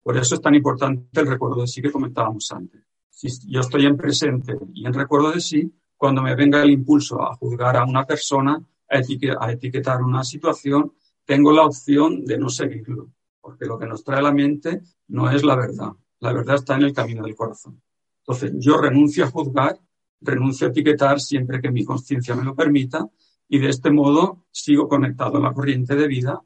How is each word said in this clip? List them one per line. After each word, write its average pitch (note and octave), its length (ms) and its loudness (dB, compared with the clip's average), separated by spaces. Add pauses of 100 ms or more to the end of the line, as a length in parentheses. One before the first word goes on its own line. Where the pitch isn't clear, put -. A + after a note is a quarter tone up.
Por B2 160 -2
eso B2+ 180 2
es D#3 60 -6
tan D3 140 4
importante C3+ 640 0
el C#3+ 60 2
recuerdo B2 340 -2
de A#2+ 60 -2
sí B2+ 140 -10
que D3 100 -2
comentábamos A#2+ 600 -6
antes. - 300 -16 (280)
Si - 200 -10 (180)
yo B2+ 120 -4
estoy C#3 260 2
en C#3+ 120 4
presente B2+ 600 -2 (160)
y A2 120 -14
en B2+ 80 -4
recuerdo C#3+ 380 2
de E3+ 100 -4
sí, D3+ 300 -2 (240)
cuando C3+ 280 0
me B2+ 120 -2
venga C#3+ 280 4
el D3 80 8
impulso C#3+ 500 2
a - 140 -4
juzgar B2 420 -2
a B2 80 2
una C3 200 0
persona, C#3+ 540 0 (300)
a C#3 80 2
etique-, B2+ 420 -2
a A2+ 120 -4
etiquetar B2 500 -4
una B2+ 220 0
situación, C#3+ 680 -2 (300)
tengo C#3+ 280 6
la D#3 140 8
opción D3 600 0
de - 140 -4
no B2+ 100 -2
seguirlo, - 640 -8 (280)
porque - 260 -14
lo A2+ 120 -8
que A2 80 -10
nos A2+ 180 -12
trae C3+ 200 -2
la C#3+ 80 2
mente D3 500 0 (280)
no B2 200 0
es C#3 140 2
la C3+ 120 4
verdad. A2 360 -6 (280)
La A#2+ 140 -4
verdad A#2+ 220 0
está C#3 200 -2
en C#3+ 80 4
el C#3 100 2
camino A2+ 300 -4
del G#2+ 120 -10
corazón. - 440 -10 (420)
Entonces, - 340 -6
yo C#3+ 220 4
renuncio F3 480 4
a B2 40 -2
juzgar, C3+ 500 -2 (400)
renuncio C3 480 -2
a - 40 0
etiquetar C#3+ 480 2
siempre B2+ 420 -4
que C3+ 100 -2
mi A#2 140 -2
conciencia B2 500 -4
me B2+ 80 -4
lo C3 120 -6
permita, D3 520 0 (400)
y C#3 120 2
de C#3 100 2
este C#3+ 220 0
modo D3+ 580 2
sigo D3 380 2
conectado C3 500 0
a C#3+ 40 2
la B2+ 120 0
corriente C3+ 420 -2
de D3 120 2
vida B2 380 -4